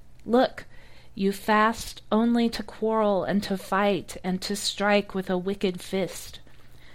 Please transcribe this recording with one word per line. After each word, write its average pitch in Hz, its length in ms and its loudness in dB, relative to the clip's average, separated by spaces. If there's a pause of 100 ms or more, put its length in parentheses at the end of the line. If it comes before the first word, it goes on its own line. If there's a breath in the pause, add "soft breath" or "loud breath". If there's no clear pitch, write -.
(260)
Look, 240 400 2 (500 soft breath)
you 196 180 2
fast 214 680 2 (120)
only 233 340 4
to 226 160 -2
quarrel 214 600 2
and 196 180 2
to 196 140 -2
fight 196 680 0
and 185 200 -2
to 202 120 -4
strike 202 580 0
with 190 160 -4
a 185 80 2
wicked 185 440 -2
fist. - 580 -6 (560 soft breath)